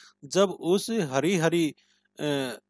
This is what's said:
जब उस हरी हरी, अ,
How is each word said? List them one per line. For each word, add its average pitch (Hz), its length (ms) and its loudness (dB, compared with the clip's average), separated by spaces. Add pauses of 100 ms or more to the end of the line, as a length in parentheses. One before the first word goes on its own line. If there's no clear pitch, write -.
(240)
जब 185 260 2
उस 185 400 -2
हरी 180 460 0
हरी, 160 380 2 (460)
अ, 139 380 -4 (120)